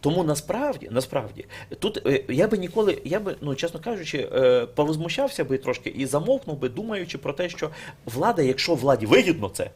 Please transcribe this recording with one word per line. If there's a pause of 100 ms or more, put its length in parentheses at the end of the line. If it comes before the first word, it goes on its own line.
Тому
насправді,
насправді, (340)
тут,
е,
я
би
ніколи,
я
би,
ну,
чесно
кажучи,
е,
повозмущався
би
трошки
і
замовкнув
би,
думаючи
про
те,
що (360)
влада,
якщо
владі
вигідно
це